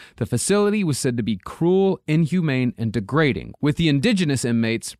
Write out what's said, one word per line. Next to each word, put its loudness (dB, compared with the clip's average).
The -4
facility 0
was 0
said -2
to -2
be -2
cruel, 0
inhumane, 0
and -2
degrading, -2
with 0
the 2
indigenous 2
inmates -2